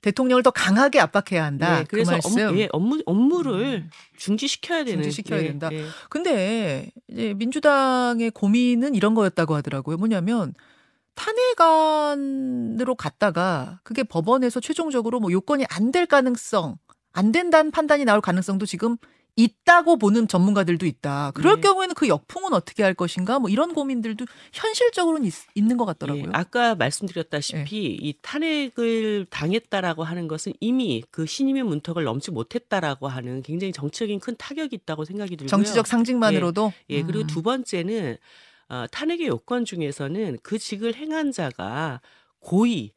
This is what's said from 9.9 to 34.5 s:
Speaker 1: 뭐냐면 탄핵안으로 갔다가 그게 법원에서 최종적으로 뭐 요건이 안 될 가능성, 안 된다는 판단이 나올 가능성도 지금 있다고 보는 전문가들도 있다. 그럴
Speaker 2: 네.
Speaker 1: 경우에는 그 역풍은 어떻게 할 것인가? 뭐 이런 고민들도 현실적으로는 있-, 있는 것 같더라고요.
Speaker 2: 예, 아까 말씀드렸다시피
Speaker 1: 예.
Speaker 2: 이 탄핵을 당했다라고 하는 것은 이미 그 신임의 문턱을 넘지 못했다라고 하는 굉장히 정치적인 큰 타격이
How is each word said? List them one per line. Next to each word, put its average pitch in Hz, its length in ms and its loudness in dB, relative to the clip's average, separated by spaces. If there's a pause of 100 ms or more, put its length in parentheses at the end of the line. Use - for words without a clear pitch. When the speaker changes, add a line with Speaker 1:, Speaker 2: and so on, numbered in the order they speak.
Speaker 1:
뭐냐면 202 580 0 (600)
탄핵안으로 285 1800 2
갔다가 175 920 -2
그게 247 200 -4
법원에서 233 560 0
최종적으로 254 600 -2
뭐 190 120 0
요건이 269 380 0
안 233 220 0
될 349 140 2
가능성, 240 720 2 (340)
안 202 200 2
된다는 320 380 4
판단이 294 340 2
나올 214 180 6
가능성도 190 420 -2
지금 226 320 -2 (380)
있다고 330 640 6
보는 220 320 2
전문가들도 185 560 2
있다. 143 500 -4
그럴 349 220 6
Speaker 2:
네. - 60 -4
Speaker 1:
경우에는 381 320 4
그 302 120 0
역풍은 330 460 -2
어떻게 214 300 -2
할 190 100 4
것인가? 185 460 -2
뭐 233 100 0
이런 285 240 0
고민들도 247 540 -4 (260)
현실적으로는 370 760 0
있-, - 280 -6
있는 220 240 2
것 233 80 0
같더라고요. 147 380 -6
Speaker 2:
예, 160 100 -8
아까 233 400 0
말씀드렸다시피 156 1080 -4
Speaker 1:
예. - 240 -6
Speaker 2:
이 147 120 -6
탄핵을 233 1120 -2
당했다라고 175 760 -2
하는 170 240 -6
것은 156 320 -8
이미 214 500 0
그 160 140 -6
신임의 269 380 -2
문턱을 165 420 -4
넘지 131 260 -4
못했다라고 147 800 -4
하는 127 340 -8
굉장히 175 300 -6
정치적인 190 480 -6
큰 233 160 -8
타격이 285 400 -10